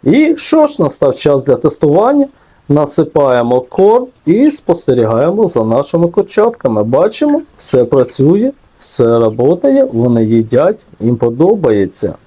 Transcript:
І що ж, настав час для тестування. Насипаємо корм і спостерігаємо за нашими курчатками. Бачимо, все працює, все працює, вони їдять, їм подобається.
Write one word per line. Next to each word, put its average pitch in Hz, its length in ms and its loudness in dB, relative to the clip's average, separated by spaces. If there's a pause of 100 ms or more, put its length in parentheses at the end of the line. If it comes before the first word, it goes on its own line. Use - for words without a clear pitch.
І 294 340 2
що 311 300 0
ж, 302 140 -6
настав 139 340 0
час 139 280 0
для 131 120 2
тестування. 208 720 0 (420)
Насипаємо 143 920 0
корм 220 460 0 (180)
і 240 260 2
спостерігаємо 143 960 0
за 117 160 -2
нашими 139 440 0
курчатками. 170 760 -2
Бачимо, 220 580 0 (160)
все - 280 0
працює, 151 680 0 (280)
все 117 400 0
працює, 170 760 0
вони 117 320 0
їдять, 120 600 0 (140)
їм 120 160 -2
подобається. 117 1000 -2 (120)